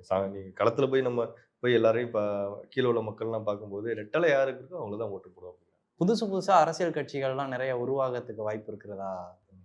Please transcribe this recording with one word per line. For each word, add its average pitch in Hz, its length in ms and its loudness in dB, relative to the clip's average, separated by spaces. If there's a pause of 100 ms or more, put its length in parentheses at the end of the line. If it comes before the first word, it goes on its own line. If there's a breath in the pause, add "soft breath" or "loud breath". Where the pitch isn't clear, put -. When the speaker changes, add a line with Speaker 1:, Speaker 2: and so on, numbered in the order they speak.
Speaker 1:
சா-, 95 260 0
நீங்க 95 280 -10
களத்துல 123 340 2
போய் 135 120 2
நம்ம 123 200 0 (380 soft breath)
போய் 123 140 2
எல்லாரையும் 113 380 4
பா-, 107 140 0 (420)
கீழே 123 200 0
உள்ள 117 140 4
மக்கள்லாம் 110 420 -4
பார்க்கும்போது 104 520 -4
ரெட்டலை 151 340 0
யாருக்கு 131 320 2
இருக்கோ 160 180 -12
அவங்கள 107 200 -6
தான் 110 100 -4
ஓட்டு 92 200 -12
போடுவாங்க. 90 320 -20 (400)
Speaker 2:
புதுசு 220 220 2
புதுசா 190 320 2
அரசியல் 160 380 4
கட்சிகள்லாம் 139 560 -2
நிறைய 131 280 -2
உருவாகத்துக்கு 123 680 -2
வாய்ப்பு 107 260 -4
இருக்கிறதா? 98 440 -8 (520)